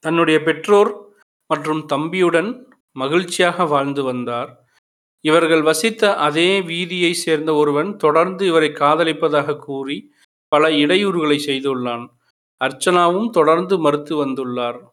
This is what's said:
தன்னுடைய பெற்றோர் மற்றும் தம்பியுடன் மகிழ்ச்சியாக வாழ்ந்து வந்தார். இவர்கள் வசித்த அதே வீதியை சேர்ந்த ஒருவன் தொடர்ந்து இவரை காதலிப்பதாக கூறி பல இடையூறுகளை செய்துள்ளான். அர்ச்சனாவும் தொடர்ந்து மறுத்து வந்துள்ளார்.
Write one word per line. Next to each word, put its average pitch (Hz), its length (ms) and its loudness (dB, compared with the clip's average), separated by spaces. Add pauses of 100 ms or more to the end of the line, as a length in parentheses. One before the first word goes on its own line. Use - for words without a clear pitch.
தன்னுடைய 160 380 2
பெற்றோர் 202 500 2 (580)
மற்றும் 156 380 -2
தம்பியுடன் 165 640 0 (460)
மகிழ்ச்சியாக 175 680 -2
வாழ்ந்து 143 380 -2
வந்தார். 123 480 -6 (760)
இவர்கள் 160 380 4
வசித்த 220 400 0 (140)
அதே 151 320 2 (120)
வீதியை 175 520 -2
சேர்ந்த 160 400 -2
ஒருவன் 147 440 0
தொடர்ந்து 175 500 2
இவரை 160 240 2
காதலிப்பதாக 151 880 0
கூறி 135 400 -10 (540)
பல 151 200 4
இடையூறுகளை 160 680 2
செய்துள்ளான். 131 680 -4 (560)
அர்ச்சனாவும் 175 680 0
தொடர்ந்து 175 500 2
மறுத்து 147 360 -2
வந்துள்ளார். 127 640 -6 (140)